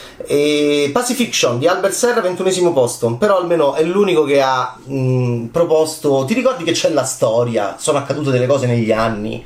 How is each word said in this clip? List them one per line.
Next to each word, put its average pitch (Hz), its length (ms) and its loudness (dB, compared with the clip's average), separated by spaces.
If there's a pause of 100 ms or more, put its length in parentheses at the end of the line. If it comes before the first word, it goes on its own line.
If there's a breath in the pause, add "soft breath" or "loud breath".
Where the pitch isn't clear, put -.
(260 loud breath)
E 147 680 2
Pacifiction 220 680 0
di 139 80 2
Albert 190 280 0
Serra, 240 260 0
ventunesimo 180 540 0
posto, 120 400 0
però 202 240 2
almeno 165 340 2
è 156 100 0
l'unico 175 420 2
che 139 180 2
ha, 131 340 0 (140)
mm, 127 560 0
proposto, 156 800 0
ti 220 80 -2
ricordi 247 300 0
che 160 80 0
c'è - 180 0
la 139 140 0
storia, 113 760 -2
sono 151 180 0
accadute 139 340 -4
delle 127 160 2
cose 131 200 0
negli 117 260 2
anni, 110 540 -4